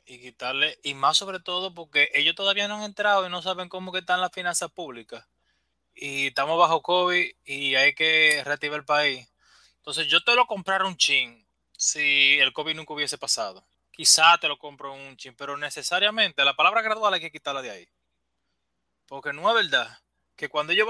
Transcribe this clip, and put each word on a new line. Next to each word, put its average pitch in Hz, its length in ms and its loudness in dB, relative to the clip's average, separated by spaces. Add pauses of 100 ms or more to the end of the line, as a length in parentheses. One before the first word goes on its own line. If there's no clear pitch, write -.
y 123 160 -20
quitarle, 131 600 -4
y 143 100 -6
más 143 240 2
sobre 190 240 -4
todo 180 320 -6
porque 156 400 -2
ellos 151 220 0
todavía 196 340 -2
no 208 60 -6
han 214 80 -8
entrado 202 440 0
y 175 40 -10
no 180 100 -8
saben 180 300 -6
cómo 185 220 -10
que 185 80 -4
están 180 200 0
las 185 120 -2
finanzas 175 380 -4
públicas. 120 560 -14 (680)
Y 139 340 -6
estamos 143 300 0
bajo 165 240 4
covid 180 480 0 (140)
y 139 300 -4
hay 139 200 4
que 156 500 2
reactivar 147 360 -4
el 139 40 -14
país. 143 480 -2 (460)
Entonces, 151 280 -6
yo 156 160 2
te 240 140 2
lo 247 100 4
comprara 190 400 -2
un 185 100 -6
chin 123 480 0 (280)
si 143 640 2
el 131 140 2
covid 156 240 -6
nunca 156 180 -12
hubiese 147 240 -6
pasado, 101 460 -6 (280)
quizá 165 460 6
te 160 100 -4
lo 143 100 -4
compro 139 340 -14
un 135 240 -18
chin, 131 200 -18
pero 139 200 -8
necesariamente 175 880 0
la 139 120 4
palabra 196 260 4
gradual 214 320 0
hay 175 60 -2
que 160 100 -10
quitarla 139 320 -8
de 120 80 -10
ahí. 92 180 -16 (1160)
Porque 139 260 -8
no 156 160 -2
es 233 60 4
verdad 135 440 0 (360)
que 151 140 -8
cuando 151 240 -4
ellos, 214 180 2